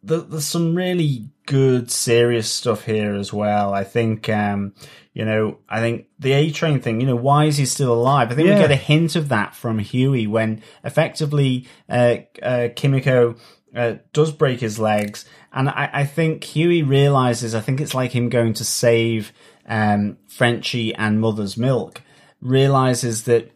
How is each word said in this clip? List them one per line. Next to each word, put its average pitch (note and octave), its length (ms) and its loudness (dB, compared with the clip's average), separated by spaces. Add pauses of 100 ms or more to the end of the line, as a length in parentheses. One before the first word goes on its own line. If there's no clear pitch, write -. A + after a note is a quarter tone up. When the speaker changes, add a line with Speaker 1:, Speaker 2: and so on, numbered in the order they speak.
Speaker 1:
the, D#3+ 180 -2
there's D3+ 240 -8
some E3 300 0
really E3+ 560 -2 (160)
good, C3 440 2
serious A#2 600 2
stuff - 340 -4
here G#2+ 300 -2
as G2+ 180 -6
well. G#2 400 0
I G2 120 -2
think, A2 440 -2
um, G2+ 460 -2 (400)
you A2 100 -6
know, A2 340 -2 (100)
I A2 120 -4
think A#2 260 -4 (120)
the C3 140 0
A-Train D3 480 2
thing, A2+ 200 -2
you C3 60 0
know, B2+ 100 0
why C#3+ 300 4
is D3 100 0
he C#3+ 80 2
still B2+ 300 0
alive? B2 360 2
I A#2+ 40 -4
think D#3 120 4
we G3 60 6
Speaker 2:
Yeah. G#3 100 6
Speaker 1:
get D3+ 100 4
a C#3 40 4
hint D3+ 400 2
of D3+ 140 -2
that G#2 240 -2
from A2 240 -4
Huey B2+ 480 0
when A2 340 -2 (240)
effectively, C#3+ 800 0 (220)
uh, A#2+ 280 2 (260)
uh, B2 340 -2
Kimiko, C3 600 2 (380)
uh, A#2 200 -2 (180)
does D3+ 200 2
break C3+ 280 0
his A2 180 -4
legs. G#2+ 460 -2 (280)
And C3+ 160 -2
I, C#3+ 240 -4
I C#3+ 120 0
think D#3 400 -2
Huey E3+ 380 0
realizes, C3 720 2
I A2 60 -2
think C3 200 -2
it's - 140 -6
like B2+ 180 -4
him A#2+ 160 0
going A#2 260 2
to A#2 100 -8
save, A2+ 680 0 (340)
um, G#2+ 600 0
Frenchie A#2+ 680 -2
and G#2+ 260 0
Mother's G#2+ 360 -2
Milk, B2 460 -2 (380)
realizes C3 840 0
that A#2 320 2